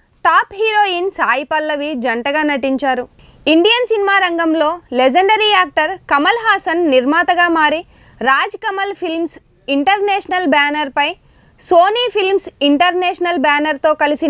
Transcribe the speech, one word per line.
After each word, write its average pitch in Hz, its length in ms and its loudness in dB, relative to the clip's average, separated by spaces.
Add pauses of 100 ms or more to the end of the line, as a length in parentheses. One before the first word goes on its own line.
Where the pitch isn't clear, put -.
(260)
టాప్ 359 340 2
హీరోయిన్ 403 580 0
సాయి 262 340 0
పల్లవి 302 380 -4 (140)
జంటగా 262 380 -2 (100)
నటించారు. 262 520 -2 (500)
ఇండియన్ 440 380 2
సినిమా 403 240 0 (100)
రంగంలో 330 440 0 (240)
లెజెండరీ 381 580 2
యాక్టర్ 349 420 0 (180)
కమల్ 349 340 2
హాసన్ 381 360 0 (120)
నిర్మాతగా 339 540 2 (100)
మారి 302 220 2 (480)
రాజ్ 320 360 0
కమల్ 392 380 -4
ఫిల్మ్స్ 330 380 -6 (360)
ఇంటర్నేషనల్ 381 800 0
బ్యానర్పై 294 540 -2 (580)
సోనీ 415 460 4
ఫిల్మ్స్ 392 360 -2 (200)
ఇంటర్నేషనల్ 349 760 0
బ్యానర్తో 294 460 0 (100)
కలిసి 302 280 0